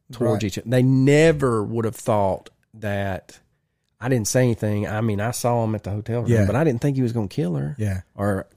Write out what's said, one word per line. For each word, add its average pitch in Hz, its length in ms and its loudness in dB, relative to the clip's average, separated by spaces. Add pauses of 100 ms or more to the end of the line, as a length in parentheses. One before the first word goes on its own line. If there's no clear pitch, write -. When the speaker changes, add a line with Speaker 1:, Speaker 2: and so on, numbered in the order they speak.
(120)
Speaker 1:
towards 117 240 0
Speaker 2:
Right. 104 80 -4
Speaker 1:
each 101 140 -4
other. - 120 -10
They 127 140 4
never 135 800 4
would 110 220 -4
have 107 100 -4
thought 101 540 0 (260)
that, 101 640 -6 (600)
"I 120 100 -6
didn't 117 180 0
say 127 160 2
anything. 107 440 0
I 107 140 -4
mean, 107 200 -2
I 117 100 -2
saw 120 320 0
him 110 100 -2
at 107 100 -6
the 92 80 -8
hotel 107 300 -4
room, 113 100 0
Speaker 2:
Yeah. 110 140 4
Speaker 1:
but 101 100 0
I 139 80 2
didn't 127 180 0
think 143 160 0
he 131 40 0
was 117 120 0
gonna 110 140 -2
kill 165 280 -4
her 143 240 -6
Speaker 2:
Yeah. 98 220 -4 (140)
Speaker 1:
or 101 420 -2